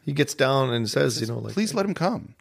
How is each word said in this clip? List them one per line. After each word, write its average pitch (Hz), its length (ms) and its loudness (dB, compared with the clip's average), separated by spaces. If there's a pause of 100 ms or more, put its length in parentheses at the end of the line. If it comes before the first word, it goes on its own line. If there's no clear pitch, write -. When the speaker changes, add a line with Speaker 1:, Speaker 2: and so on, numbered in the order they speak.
Speaker 1:
He 147 40 -2
gets 143 220 0
down 135 400 2
and 113 160 0
says, 139 260 2
you 113 60 -4
Speaker 2:
Says, 113 80 -4
Speaker 1:
know, 117 100 -6
like, 110 140 -8
Speaker 2:
"Please 214 200 0
let 202 120 2
him 202 80 -2
come." - 480 -4